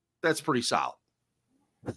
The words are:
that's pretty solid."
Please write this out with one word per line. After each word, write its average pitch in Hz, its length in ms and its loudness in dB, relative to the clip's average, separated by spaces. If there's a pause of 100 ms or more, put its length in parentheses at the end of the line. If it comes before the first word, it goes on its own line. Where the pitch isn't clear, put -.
(240)
that's 156 180 2
pretty 127 220 0
solid." 71 320 0 (1000)